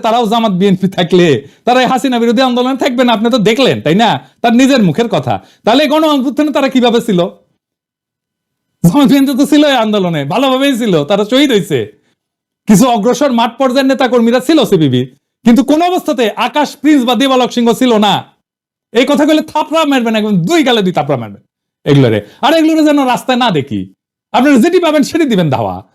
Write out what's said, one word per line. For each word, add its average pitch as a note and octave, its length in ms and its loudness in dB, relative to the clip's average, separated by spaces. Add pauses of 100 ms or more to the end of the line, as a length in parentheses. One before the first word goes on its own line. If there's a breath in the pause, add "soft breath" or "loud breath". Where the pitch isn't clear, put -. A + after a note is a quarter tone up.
তারাও A#3 280 0
জামাত A3+ 280 -2
বিএনপি G3 280 0 (100)
থাকলে F3 300 2 (380 loud breath)
তারা B3 160 2
এই A#3+ 100 0
হাসিনা B3+ 280 -2
বিরোধী A#3 300 0
আন্দোলনে B3 340 -2
থাকবে C4 200 -2
না, A#3+ 140 2
আপনি A3 180 -2
তো B3 40 0 (100)
দেখলেন, A3 360 0
তাই D3+ 180 0
না? G#3+ 60 2 (320 soft breath)
তার A#3 180 0
নিজের C4 280 2
মুখের A3+ 280 -2
কথা। C3+ 180 -2 (320 soft breath)
তাহলে B3+ 180 2
এই C#4 80 -2
গণ D#4 120 0 (120)
অভ্যুত্থানে C#4 420 -2
তারা C4+ 160 0
কিভাবে A#3+ 340 0
ছিল? F#3 120 0 (1600)
জামাত A#3 280 2
বিএনপি C#4 300 2
তো C#4 100 2
ছিল D4+ 120 4 (100)
এই C4 120 0
আন্দোলনে, F3+ 360 -2 (120)
ভালোভাবেই C4 480 0
ছিল, G#3+ 120 -2 (160)
তারা G3+ 220 0
শহীদ C4+ 240 2
হয়েছে। D#3+ 240 -2 (880)
কিছু C4 180 4 (100)
অগ্রসর B3 440 0
মাঠ A#3+ 200 0
পর্যায়ের C4 320 0
নেতাকর্মীরা B3 560 0
ছিল D#4+ 120 2 (120)
সিপিবি, C#3+ 300 0 (440)
কিন্তু A#3+ 160 4 (100)
কোন D#4 180 2
অবস্থাতে D4+ 360 -2 (220)
আকাশ D4 220 -2 (120)
প্রিন্স D4 260 2
বা B3+ 140 0
দিবালক C4 340 0
সিংহ A#3 120 0 (140)
ছিল B3+ 100 2 (140)
না। G3 80 2 (800)
এই A#3+ 160 2
কথা C#4+ 160 2
কইলে D#4 260 0
থাপড়া D4+ 300 -4 (100)
মারবেন, A#3 240 -2
একদম G#3+ 200 -2 (120)
দুই E4 200 0
গালে A#3 180 0
দুই F3+ 120 -2
থাপড়া C#3+ 240 -2
মারবেন G2+ 220 -16 (420)
এগুলোরে। C3 340 2 (260 loud breath)
আর C#4 140 2
এগুলোরে D#4 280 0
যেন D4 120 2 (140)
রাস্তায় B3 300 -2
না A#3+ 40 0 (100)
দেখি, G#2+ 240 -6 (520)
আপনারা B3+ 300 4
যেটি F4 220 2
পাবেন D4+ 240 0
সেটি E4 220 -2
দিবেন F3+ 240 0
ধাওয়া, G2+ 200 -4 (200)